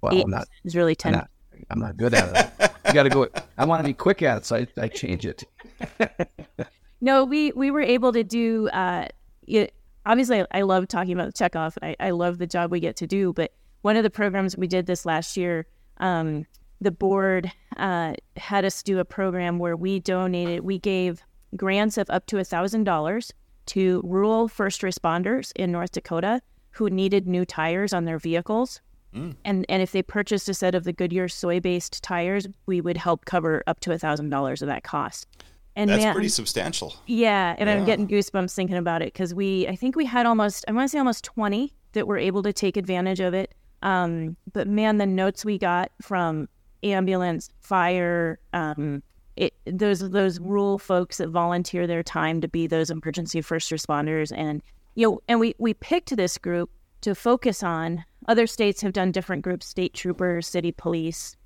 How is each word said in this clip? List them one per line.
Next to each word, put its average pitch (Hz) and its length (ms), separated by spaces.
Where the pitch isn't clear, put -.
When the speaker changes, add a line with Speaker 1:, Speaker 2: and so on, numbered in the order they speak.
Speaker 1:
Well, - 120
I'm 180 180
not, 95 120
Speaker 2:
Eight - 40
percent - 20
is 170 120
really 170 160
Speaker 1:
I'm 160 40
Speaker 2:
ten. 160 160
Speaker 1:
not, - 180
I'm 113 100
not 110 160
good 113 180
at 220 460
it. 208 100
You 202 80
gotta 139 160
go, 135 160
I 127 60
wanna 160 200
be 143 80
quick - 300
at 123 160
it, 104 80
so 117 100
I, 120 100
I 117 80
change 90 380
it. - 180
<laughs> 226 100
Speaker 2:
No, 269 240
we, 294 280
we 269 180
were 294 100
able 247 320
to 226 120
do, 226 460
uh, 180 360
it, - 260
obviously, 233 460
I 190 120
love 190 260
talking 180 240
about 175 200
the - 120
checkoff, 165 360
and 160 200
I, 196 80
I - 20
love 175 280
the 175 80
job 175 260
we 180 80
get 165 160
to 170 100
do, 190 260
but - 200
one 214 140
of 226 60
the 208 80
programs 190 460
we 185 100
did 180 200
this 180 200
last 165 300
year, 175 300
um, 160 460
the 196 100
board, 190 640
uh, 170 380
had 202 280
us 190 180
do 190 160
a 180 60
program 175 560
where 170 160
we 185 240
donated, 175 640
we 190 160
gave 185 420
grants 202 420
of 196 120
up - 160
to 208 120
a 185 60
thousand 196 380
dollars 185 500
to 185 380
rural 214 440
first 196 340
responders 185 720
in 185 160
North 175 220
Dakota 185 480
who 214 200
needed 190 380
new 180 160
tires 175 480
on 170 140
their 165 120
vehicles. 180 640
Speaker 3:
Mm. 139 300
Speaker 2:
And, 190 240
and 190 140
if 185 100
they 190 100
purchased 208 460
a 190 60
set 180 200
of 180 80
the 180 100
Goodyear 180 360
soy-based 175 760
tires, 190 460
we 185 140
would 170 160
help 170 280
cover 160 440
up 165 120
to 175 120
a 160 60
thousand 151 320
dollars 135 320
of 139 60
that 135 140
cost. - 460
And 208 140
Speaker 3:
That's 208 120
Speaker 2:
man, 214 120
Speaker 3:
pretty 208 140
substantial. - 640
Speaker 2:
Yeah, 208 500
and 208 140
I'm 202 100
Speaker 3:
Yeah. 196 60
Speaker 2:
getting 208 220
goosebumps 196 440
thinking 185 240
about 170 240
it 165 140
'cause 180 180
we, 190 360
I 185 80
think 254 180
we 320 120
had 240 200
almost, 220 400
I 214 60
wanna 254 160
say 302 100
almost 254 260
twenty 214 480
that - 160
were 202 100
able 190 240
to 202 100
take 196 240
advantage 185 440
of 180 120
it. 190 220
Um, 170 540
but 196 140
man, 214 320
the 202 80
notes 190 380
we 208 120
got 180 360
from 165 460
ambulance, 185 640
fire, 175 800
um, 151 520
it, - 180
those, 185 340
those 190 300
rural 196 400
folks 180 380
that 170 100
volunteer 175 580
their 170 160
time 160 380
to - 80
be 165 180
those 160 240
emergency 160 500
first 165 300
responders. 151 640
And, 151 260
you 226 120
know, 196 200
and 233 100
we, 226 200
we 220 160
picked - 420
this 185 220
group 175 320
to 202 120
focus 240 480
on. 165 420
Other 226 220
states 208 320
have 202 120
done 185 200
different 180 300
groups, 180 240
state - 280
troopers, 175 540
city 170 240
police 165 720